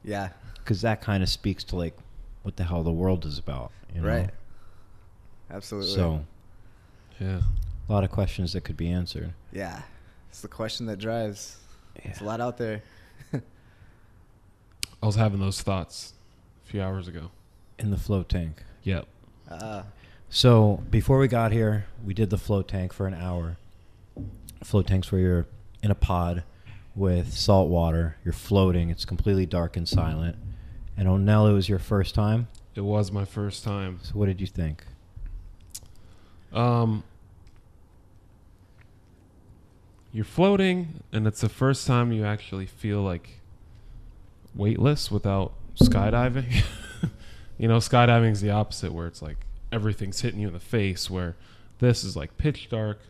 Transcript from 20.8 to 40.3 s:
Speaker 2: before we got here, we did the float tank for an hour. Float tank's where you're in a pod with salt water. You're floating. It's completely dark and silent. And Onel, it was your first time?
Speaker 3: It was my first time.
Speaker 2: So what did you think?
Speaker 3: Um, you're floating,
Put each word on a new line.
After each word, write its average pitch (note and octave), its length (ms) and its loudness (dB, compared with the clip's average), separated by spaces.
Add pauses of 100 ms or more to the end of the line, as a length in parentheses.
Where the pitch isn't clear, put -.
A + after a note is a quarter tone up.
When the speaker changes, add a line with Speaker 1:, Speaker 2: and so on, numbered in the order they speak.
Speaker 2:
before C3 280 4
we C3+ 100 4
got A2+ 240 2
here, G#2+ 340 2 (180)
we G2 80 -6
did G2 180 0
the G#2 80 0
float G2 280 0
tank F#2 260 -4
for G2 140 -4
an F#2 80 -4
hour. E2+ 420 -6 (1080)
Float G2 240 2
tank's F#2 240 2
where F#2 80 4
you're F2+ 260 4 (340)
in G#2 120 2
a - 20 4
pod F2 480 0 (540)
with F2+ 380 2
salt F#2+ 340 6
water. E2 560 2
You're E2+ 80 -2
floating. F2+ 580 4
It's - 140 -4
completely F#2+ 420 2
dark E2+ 300 -2
and E2+ 120 -4
silent. D#2+ 480 0 (600)
And F#2+ 100 0
Onel, G#2 440 6
it - 20 6
was F#2+ 160 4
your G2 100 2
first - 380 0
time? A2+ 320 2 (260)
Speaker 3:
It G2+ 60 -8
was G2+ 320 0
my G2+ 120 -2
first G2+ 380 -6
time. F#2+ 400 -6
Speaker 2:
So - 120 -8
what G#2 120 2
did F#2+ 140 -2
you F#2 80 -2
think? D#2 360 -4 (1700)
Speaker 3:
Um, A#2 520 2 (3000)
you're A2 120 -4
floating, F3+ 800 2 (100)